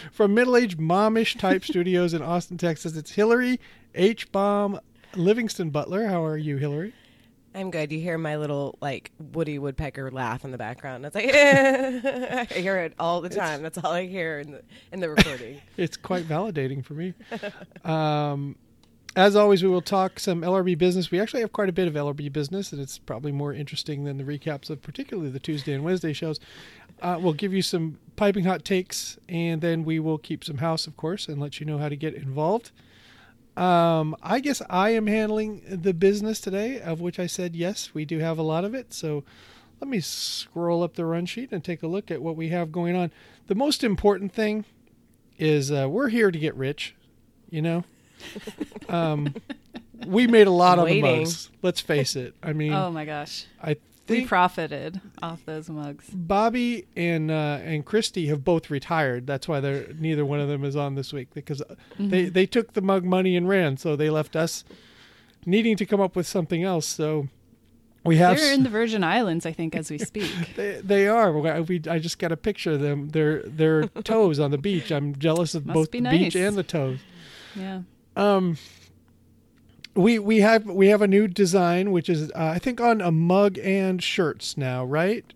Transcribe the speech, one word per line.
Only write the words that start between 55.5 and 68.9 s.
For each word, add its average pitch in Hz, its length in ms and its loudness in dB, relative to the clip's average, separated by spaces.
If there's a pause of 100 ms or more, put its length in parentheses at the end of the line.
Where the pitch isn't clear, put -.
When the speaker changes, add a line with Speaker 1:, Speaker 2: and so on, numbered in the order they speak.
Speaker 2:
mugs. 147 420 -10
Speaker 1:
Bobby 220 840 0
and, 165 340 0
uh, 151 320 -2
and 151 240 -6
Christy 208 420 0
have 147 180 -2
both 165 260 2
retired. 135 560 -2
That's 139 200 -6
why 151 120 0
they're, 139 280 -4 (120)
neither 156 260 0
one 147 140 -2
of 143 80 -2
them 143 160 -2
is 143 140 -4
on 143 180 -4
this 135 180 -8
week, 131 200 -8
because, 147 280 -8
uh, - 140 -14 (240)
they, 190 240 2
Speaker 2:
Mm-hmm. 175 100 -2
Speaker 1:
they 185 140 4
took - 260 0
the 202 80 -2
mug 190 220 2
money 185 320 2
and 175 120 2
ran, 180 300 2
so 156 200 -2
they 151 120 2
left 151 280 -2
us 165 260 -2 (800)
needing 220 300 4
to 185 100 -2
come 202 160 0
up 190 140 0
with 180 100 -2
something 170 380 -2
else. 175 240 0
So 151 400 -2 (800)
we 165 120 6
have 180 200 8
Speaker 2:
They're 302 140 2
Speaker 1:
s- 277 40 4
Speaker 2:
in 269 80 6
the 254 60 2
Virgin 220 340 0